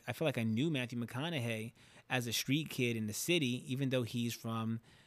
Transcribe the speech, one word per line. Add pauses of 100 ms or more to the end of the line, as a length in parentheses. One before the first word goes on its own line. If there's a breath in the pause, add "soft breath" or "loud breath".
I
feel
like
I
knew
Matthew
McConaughey (380 loud breath)
as
a
street
kid
in
the
city,
even
though
he's
from (260 loud breath)